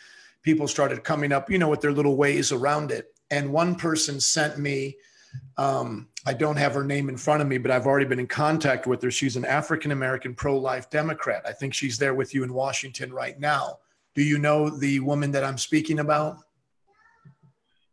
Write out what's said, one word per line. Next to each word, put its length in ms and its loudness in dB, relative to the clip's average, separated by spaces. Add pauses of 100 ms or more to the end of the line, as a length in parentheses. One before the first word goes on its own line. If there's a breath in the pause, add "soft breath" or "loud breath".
(420 loud breath)
people 260 2
started 360 0
coming 280 0
up, 180 0
you 100 2
know, 100 4
with 100 2
their 140 2
little 240 2
ways 340 2
around 400 0
it. 240 -8 (160)
And 220 -2
one 220 2
person 440 -2
sent 380 0
me, 400 -4 (580 loud breath)
um, 540 -2 (160)
I 80 0
don't 240 0
have 160 2
her 100 0
name 240 -2
in 80 -6
front 260 2
of 60 2
me, 100 0
but 140 0
I've 140 2
already 220 4
been 120 0
in 80 -4
contact 580 2
with 180 0
her. 80 0
She's 260 -2
an 80 -4
African-American 880 -2
pro-life 560 -2
Democrat. 560 -2
I 80 -6
think 200 -6
she's 260 -4
there 160 2
with 180 -2
you 100 0
in 100 -6
Washington 600 -6
right 260 -8
now. 380 -2 (360)
Do 100 2
you 160 2
know 300 4
the 300 0
woman 320 0
that 140 0
I'm 140 -6
speaking 400 0
about? 380 0 (1600)